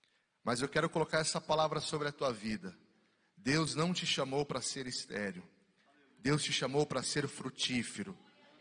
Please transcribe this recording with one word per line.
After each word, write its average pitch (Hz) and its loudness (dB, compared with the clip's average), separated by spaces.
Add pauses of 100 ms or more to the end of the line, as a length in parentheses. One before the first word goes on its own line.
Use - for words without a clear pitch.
(440)
Mas 120 2
eu 139 0
quero 156 2
colocar 156 2
essa 160 0
palavra 156 2
sobre 147 -2
a - -8
tua 139 -2
vida. 101 -6 (600)
Deus 147 2
não 165 2
te 175 -2
chamou 143 2
para 139 -4
ser 131 -6
estéril. 98 -6 (760)
Deus 143 2
te 143 0
chamou 143 2
para 131 -2
ser 143 0
frutífero. 120 -2 (440)